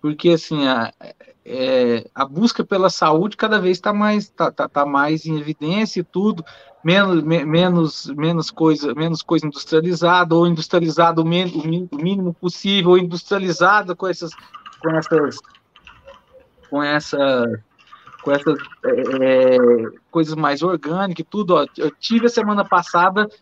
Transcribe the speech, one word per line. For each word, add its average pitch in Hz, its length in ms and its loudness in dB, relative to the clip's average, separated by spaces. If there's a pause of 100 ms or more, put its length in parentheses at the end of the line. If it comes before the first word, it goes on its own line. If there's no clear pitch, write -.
Porque, 151 280 0
assim, 160 380 0
a, 120 260 -2 (520)
é, 127 680 -2
a 139 100 -2
busca 170 380 -2
pela 185 260 0
saúde 170 460 0
cada 214 240 0
vez 180 200 0
tá 208 140 -4
mais, 208 360 0
tá, 156 220 -2
tá, - 180 -4
tá 143 160 0
mais 147 400 -2
em 156 120 -4
evidência 156 640 -4
e 175 40 -4
tudo, 185 400 -4 (400)
menos, 180 380 2
me-, 160 240 0
menos, 170 600 0 (100)
menos 156 340 -2
coisa, 147 460 0
menos 160 260 -4
coisa 160 240 -2
industrializada, 170 880 0
ou 170 120 4
industrializada 165 760 0
o 160 40 2
men-, 175 280 0
o 156 140 -4
min-, 175 240 -4
o 147 60 -10
mínimo 180 360 -2
possível, 180 580 0
ou 180 60 8
industrializada 185 1000 0
com 190 120 -6
essas, 170 240 -6 (480)
com 160 120 -4
essas, 156 460 0 (1300)
com 143 140 -4
essa, 139 800 -2 (600)
com 143 80 -2
essas, 143 260 0 (280)
é, 131 680 2
é, - 20 4 (540)
coisas 156 240 0
mais 143 280 -2
orgânicas 170 640 -4
e - 40 -20
tudo. 190 260 0
Ó, 143 100 4 (120)
eu 151 140 -2
tive 226 360 0
a - 20 4
semana 208 340 0
passada 190 640 2 (140)